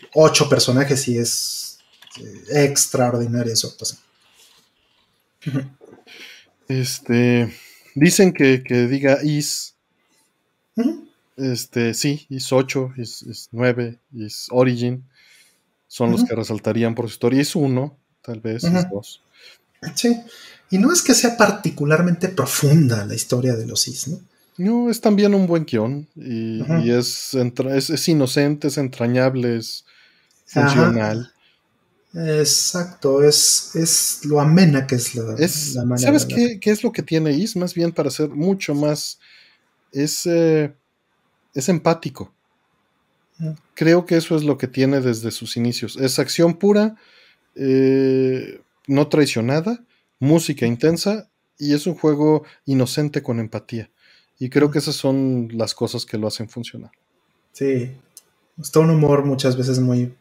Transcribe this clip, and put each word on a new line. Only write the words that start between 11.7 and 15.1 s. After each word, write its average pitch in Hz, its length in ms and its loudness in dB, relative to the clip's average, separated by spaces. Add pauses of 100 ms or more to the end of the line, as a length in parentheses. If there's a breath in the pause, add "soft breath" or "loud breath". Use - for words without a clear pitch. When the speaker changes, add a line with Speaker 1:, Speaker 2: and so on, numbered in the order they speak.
Speaker 2:
sí, 147 360 -4
Is 131 240 -8
ocho, 131 440 0
Is, 117 260 -14
Is - 280 -18
nueve, 117 480 -2 (140)
Is 107 380 -14
Origin. 127 540 0 (840 soft breath)